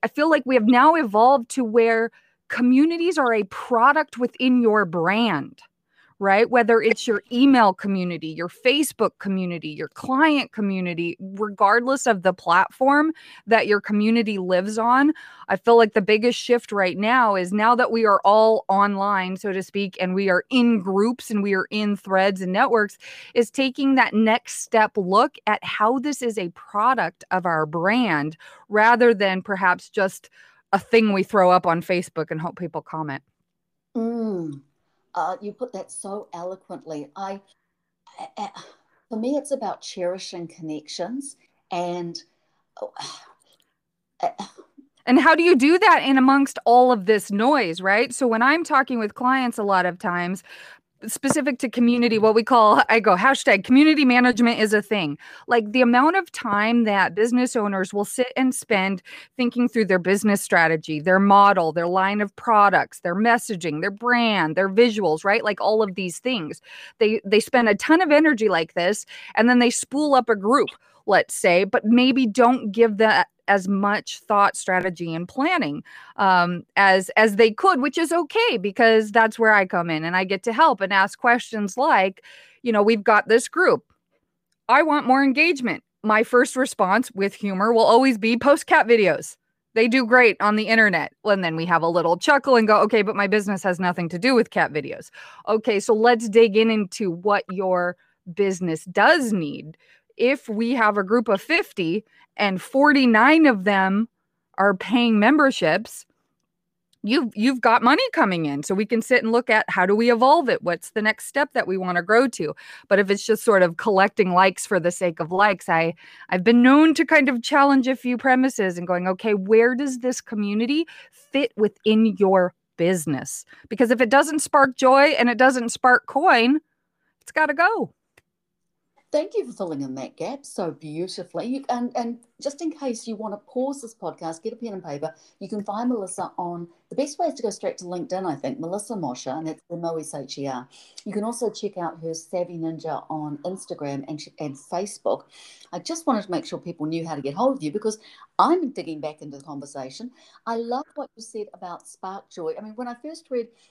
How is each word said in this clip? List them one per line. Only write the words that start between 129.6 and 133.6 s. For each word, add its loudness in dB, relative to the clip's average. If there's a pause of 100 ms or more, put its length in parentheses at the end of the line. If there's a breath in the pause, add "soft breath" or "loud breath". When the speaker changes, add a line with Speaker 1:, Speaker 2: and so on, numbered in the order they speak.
Speaker 2:
in -10
that -16
gap -12
so -8
beautifully. -12
You, -8
and, -6
and -8 (200)
just -10
in -6
case -10
you -10
wanna -12
pause -8